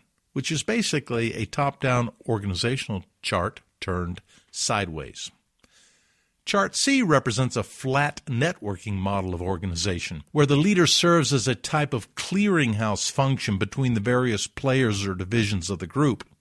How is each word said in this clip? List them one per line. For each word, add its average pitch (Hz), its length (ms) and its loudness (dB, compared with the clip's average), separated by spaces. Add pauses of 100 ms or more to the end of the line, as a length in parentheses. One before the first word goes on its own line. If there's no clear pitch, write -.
(320)
which - 180 -4
is 156 140 -2
basically 131 720 0
a 110 120 -4
top-down 127 640 0 (160)
organizational 107 800 -2 (180)
chart 98 380 -2 (200)
turned 90 400 -4 (300)
sideways. 82 800 -4 (1120)
Chart 196 300 0
C 269 280 2
represents 131 540 2
a 110 60 0
flat 135 640 -2
networking 117 680 -2
model 95 380 -2
of 85 80 -4
organization, 87 920 -4
where 147 140 4
the 139 100 4
leader 175 320 4
serves 170 440 4
as 123 140 2
a 131 80 2
type 147 400 -2
of - 220 -6
clearinghouse 131 920 0
function 135 480 0
between 123 360 0
the 110 60 0
various 123 480 0
players 123 580 0
or 98 80 -2
divisions 95 560 0
of 95 80 -4
the 90 80 -8
group. 135 380 0 (160)